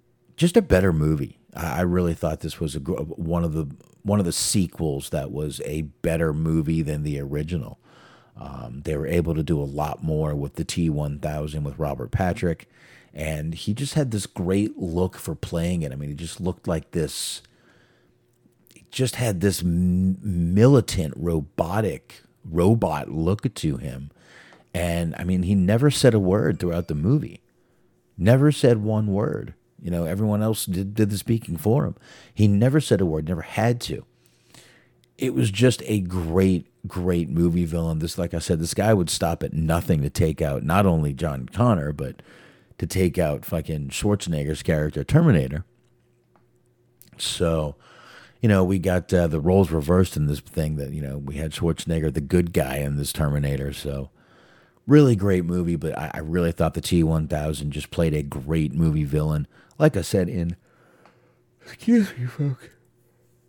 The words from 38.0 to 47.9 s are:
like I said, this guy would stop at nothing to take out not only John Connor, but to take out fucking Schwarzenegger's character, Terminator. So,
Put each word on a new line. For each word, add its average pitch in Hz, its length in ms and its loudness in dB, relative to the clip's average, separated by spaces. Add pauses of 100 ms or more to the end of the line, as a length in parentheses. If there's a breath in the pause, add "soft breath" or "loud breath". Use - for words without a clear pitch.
like 87 160 -4
I 85 40 -2
said, 80 220 0
this 80 140 -4
guy 107 200 4
would 87 160 2
stop - 320 -2
at - 100 -4
nothing 80 500 0
to 69 80 -2
take 78 300 0
out 71 220 -2
not 95 240 2
only 78 260 2
John 67 360 -6
Connor, 95 440 2
but 71 300 -8 (560 loud breath)
to 90 80 -4
take 90 320 0
out 76 260 0
fucking 78 440 -6
Schwarzenegger's 78 720 -2
character, 76 400 0
Terminator. 82 640 4 (1500)
So, 80 580 -2 (640 loud breath)